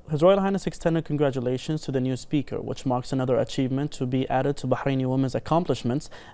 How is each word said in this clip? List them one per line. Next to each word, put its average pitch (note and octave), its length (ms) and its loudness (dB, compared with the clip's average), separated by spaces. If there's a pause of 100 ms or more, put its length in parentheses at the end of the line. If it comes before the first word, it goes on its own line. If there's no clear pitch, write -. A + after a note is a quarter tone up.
(100)
His D#3 120 0
Royal F#3+ 180 8
Highness G3 260 0
extended E3 380 0
congratulations C3+ 760 0
to C#3 100 -6
the C3 80 2
new B2+ 160 0
Speaker, - 420 -2
which - 280 -6
marks B2 260 -2
another C3 240 2
achievement C3 560 0
to C3 140 -4
be C3 240 0
added C3+ 260 0
to - 100 -6
Bahraini C3 400 0
women's C3 280 0
accomplishments C#3 720 0 (260)